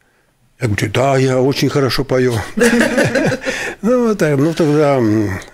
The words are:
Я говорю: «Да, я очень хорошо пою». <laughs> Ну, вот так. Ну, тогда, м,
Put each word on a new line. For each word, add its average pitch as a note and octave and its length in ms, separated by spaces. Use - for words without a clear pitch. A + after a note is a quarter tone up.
Я B2 80
говорю: G#2+ 240
«Да, C3+ 260
я C3 220
очень C3+ 280
хорошо C3+ 360
пою». B2+ 300
<laughs> A3+ 60
Ну, A#3+ 260
вот G#3+ 100
так. D3+ 200
Ну, D#3 160
тогда, D3 420
м, G#2+ 420